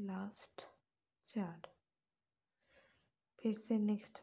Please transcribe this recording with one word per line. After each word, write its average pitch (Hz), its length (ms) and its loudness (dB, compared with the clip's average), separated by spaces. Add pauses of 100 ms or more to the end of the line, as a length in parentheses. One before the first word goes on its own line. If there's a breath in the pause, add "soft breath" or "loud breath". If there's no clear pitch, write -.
last 196 640 -6 (680)
चार। 170 380 -4 (1700 soft breath)
फिर 214 200 2
से 220 200 4
next 208 440 2